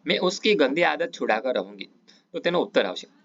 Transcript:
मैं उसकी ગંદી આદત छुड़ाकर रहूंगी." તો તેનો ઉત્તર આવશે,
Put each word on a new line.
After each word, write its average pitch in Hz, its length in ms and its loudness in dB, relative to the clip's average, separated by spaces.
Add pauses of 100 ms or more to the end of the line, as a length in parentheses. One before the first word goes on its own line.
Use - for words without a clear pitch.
मैं 143 120 0
उसकी 185 360 2
ગંદી 175 280 2
આદત 160 280 0
छुड़ाकर 117 440 -2
रहूंगी." 98 340 -6 (440)
તો 170 60 -8
તેનો 170 240 0
ઉત્તર 120 240 2
આવશે, 90 220 -8 (160)